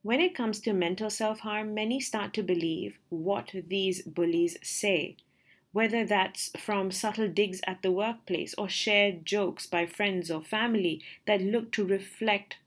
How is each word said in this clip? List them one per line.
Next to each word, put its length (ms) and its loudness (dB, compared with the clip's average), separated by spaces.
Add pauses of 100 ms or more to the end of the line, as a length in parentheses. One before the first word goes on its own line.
When 180 2
it 140 2
comes 260 -2
to 140 0
mental 340 0
self-harm, 640 -2
many 280 0
start 340 -4
to 80 -2
believe 560 -2 (100)
what 420 -2 (180)
these 340 0
bullies 600 2
say, 540 0 (560)
whether 320 2
that's 540 0
from 320 0
subtle 380 0
digs 380 0
at 140 -4
the 120 2
workplace 680 -2
or 100 -2
shared 560 4
jokes 400 0
by 220 0
friends 440 -2
or 120 -2
family 580 0 (260)
that 140 4
look 320 0
to 140 0
reflect 680 -2 (100)